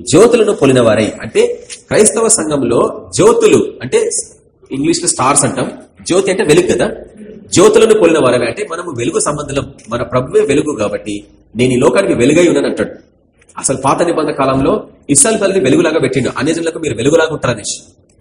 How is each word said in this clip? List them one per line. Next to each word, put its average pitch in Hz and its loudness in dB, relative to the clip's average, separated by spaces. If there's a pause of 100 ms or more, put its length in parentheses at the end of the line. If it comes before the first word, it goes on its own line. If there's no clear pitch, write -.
జ్యోతులను 208 4
పోలిన 131 2
వారై, 107 2
అంటే 151 0 (420)
క్రైస్తవ 220 0
సంఘంలో 139 -2
జ్యోతులు 214 4
అంటే 131 0 (600)
ఇంగ్లీష్ 143 -2
లో - -4
స్టార్స్ - 0
అంటాం, - -4 (360)
జ్యోతి 190 0
అంటే 202 0
వెలుగు 160 4
కదా, 202 0 (600)
జ్యోతులను 214 6
పోలిన 160 2
వారై 127 0
అంటే - -6
మనము - -10
వెలుగు 160 -2
సంబంధులం, 143 -6 (160)
మన 120 -4
ప్రభువే 180 0
వెలుగు 143 0
కాబట్టి 101 -6 (320)
"నేను 123 2
ఈ 120 2
లోకానికి 165 2
వెలుగై 147 4
ఉన్నాను" - 0
అంటాడు. 104 -4 (680)
అసలు - -2
పాత 156 0
నిబంధన 156 -2
కాలంలో 139 0 (220)
ఇస్రాయేల్ 214 2
ప్రజల్ని 190 0
వెలుగులాగా 156 2
పెట్టిండు, 131 -2
అన్యజనులకు 160 -4
"మీరు 139 -6
వెలుగులాగా 156 2
ఉంటారు" 127 -4
అనేసి. - -12 (240)